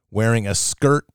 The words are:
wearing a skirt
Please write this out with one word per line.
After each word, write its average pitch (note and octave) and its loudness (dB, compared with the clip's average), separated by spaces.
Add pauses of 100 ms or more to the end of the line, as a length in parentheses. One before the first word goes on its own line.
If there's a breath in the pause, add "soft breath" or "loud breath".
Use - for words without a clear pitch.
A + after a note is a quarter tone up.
wearing A2 0
a G2 -2
skirt - 0